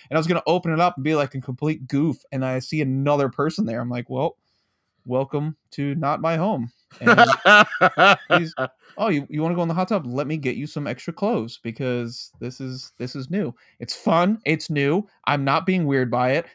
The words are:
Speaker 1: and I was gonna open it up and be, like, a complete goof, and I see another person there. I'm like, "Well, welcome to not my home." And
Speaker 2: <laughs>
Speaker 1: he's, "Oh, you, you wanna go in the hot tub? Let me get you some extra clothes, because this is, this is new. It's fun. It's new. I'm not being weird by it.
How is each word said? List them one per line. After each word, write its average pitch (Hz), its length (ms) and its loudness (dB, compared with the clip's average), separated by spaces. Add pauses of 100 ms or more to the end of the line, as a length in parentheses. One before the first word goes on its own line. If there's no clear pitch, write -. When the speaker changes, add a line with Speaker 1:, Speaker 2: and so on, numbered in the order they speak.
(100)
Speaker 1:
and 147 60 0
I - 20 2
was 160 80 0
gonna 170 220 0
open 170 240 0
it 156 80 0
up 175 160 2
and 135 80 -6
be, 156 100 0
like, 143 220 0
a 131 40 -8
complete 135 460 -4
goof, 143 300 0 (160)
and 131 120 -4
I 131 140 -2
see 151 220 -4
another 139 480 0
person - 380 -2
there. 117 140 -4
I'm 120 100 -6
like, 123 200 -6
"Well, 131 260 -4 (680)
welcome 135 500 -2 (160)
to 143 220 -4
not 147 260 -2
my 165 160 0
home." 165 360 -2 (280)
And 233 200 6 (260)
Speaker 2:
<laughs> 196 720 6 (120)
Speaker 1:
he's, 170 220 2 (460)
"Oh, 214 120 0
you, 147 200 -2
you 151 120 -4
wanna 170 120 0
go 175 80 -2
in 170 60 -2
the 165 60 -2
hot 185 120 -2
tub? 185 200 -2
Let 127 200 -4
me 156 120 -4
get 131 180 -4
you 139 100 -6
some 147 220 -6
extra 127 240 -8
clothes, 160 500 -4
because 120 800 -6
this 123 200 -10
is, 127 380 -12
this 123 160 -8
is 135 160 -10
new. 170 240 -4 (240)
It's - 160 -10
fun. 185 500 2
It's 165 260 -2
new. 147 360 0 (220)
I'm 139 160 0
not 147 220 0
being 185 200 2
weird 131 240 2
by 123 220 2
it. 165 220 0